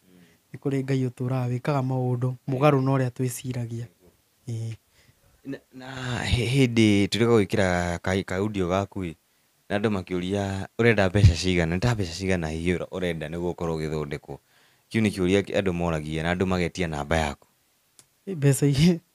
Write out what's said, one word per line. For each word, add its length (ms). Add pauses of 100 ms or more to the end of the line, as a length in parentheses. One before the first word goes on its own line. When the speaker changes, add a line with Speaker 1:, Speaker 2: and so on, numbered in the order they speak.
(540)
Speaker 1:
Nĩ 80
kũrĩ 220
Ngai 240
ũtũũraga, 420
wĩkaga 400
maũndũ 400 (200)
mũgarũ 320
na 100
ũrĩa 180
twĩciragia. 760 (640)
Ĩĩ. 280 (680)
Speaker 2:
Na, 120 (160)
na 140 (380)
hĩ-, 280
hĩndĩ 540
tũrĩga 300
gwĩkĩra 640
ka-, 240
ka 120
audio 340
gaku 340
ĩ, 120 (540)
na 100
andũ 160
makĩũria 720 (120)
ũrenda 300
mbeca 260
cigana, 400
nĩ 40
ta 160
mbeca 180
cigana 340
hihi 300
ũra-, 140
ũrenda 380
nĩguo 240
ũkorwo 240
ũgĩthondekwo? 600 (520)
Kĩu 140
nĩ 80
kĩũria 300
kĩ-, 180
andũ 140
moragia 500
na 120
andũ 100
magetia 420
namba 300
yaku. 300 (800)
Speaker 1:
Ĩ, 80
mbeca 300
iria, 340 (140)